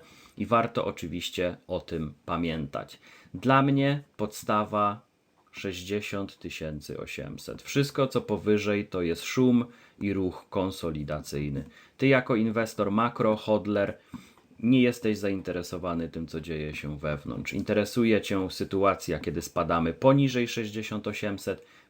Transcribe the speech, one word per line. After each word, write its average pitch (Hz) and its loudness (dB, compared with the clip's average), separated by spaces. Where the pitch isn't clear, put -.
i 104 -4
warto 117 2
oczywiście 87 -4
o 90 -2
tym 80 -6
pamiętać. 80 -4
Dla 131 4
mnie 139 2
podstawa 107 0
sześćdziesiąt 98 -6
tysięcy 76 -8
osiemset. - -10
Wszystko, 139 0
co 123 0
powyżej, 104 2
to 92 -4
jest 82 0
szum 123 6
i 101 0
ruch 92 -2
konsolidacyjny. 76 -4
Ty 135 2
jako 131 4
inwestor 110 0
makro, 110 2
hodler, 104 0
nie 127 6
jesteś 113 2
zainteresowany 87 -4
tym, 82 -8
co 80 -8
dzieje 78 -6
się 73 -8
wewnątrz. 73 -6
Interesuje 107 2
cię 95 -2
sytuacja, 95 0
kiedy 82 -4
spadamy 82 0
poniżej 131 4
sześćdziesiąt 107 -6
osiemset, 101 -4